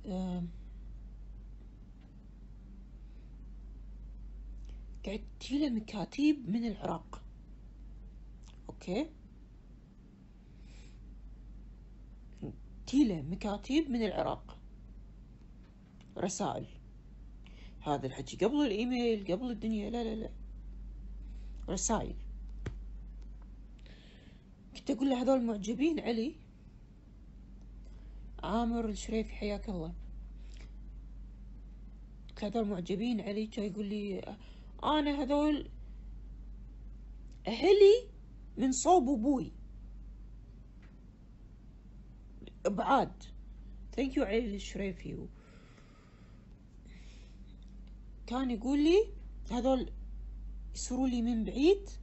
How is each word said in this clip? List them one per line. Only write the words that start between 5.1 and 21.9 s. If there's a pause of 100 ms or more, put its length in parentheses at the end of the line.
تجيله
مكاتيب
من
العراق. (1500)
أوكي؟ (3750)
تجيله
مكاتيب
من
العراق. (1600)
رسائل. (1160)
هذا
الحكي
قبل
الإيميل،
قبل
الدنيا،
لا،
لا،
لا. (1400)
رسائل. (2500)